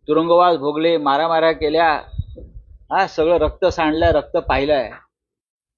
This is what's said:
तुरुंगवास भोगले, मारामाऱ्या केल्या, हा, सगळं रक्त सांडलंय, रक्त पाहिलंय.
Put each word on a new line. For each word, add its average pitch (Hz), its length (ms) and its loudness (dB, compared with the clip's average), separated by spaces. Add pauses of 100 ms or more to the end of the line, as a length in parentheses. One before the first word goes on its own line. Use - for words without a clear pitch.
तुरुंगवास 170 500 4
भोगले, 151 400 0
मारामाऱ्या 160 540 0
केल्या, 156 400 0 (1000)
हा, 180 160 0
सगळं 165 300 0
रक्त 190 280 -2
सांडलंय, 165 460 0
रक्त 151 260 -2
पाहिलंय. 139 520 -2 (880)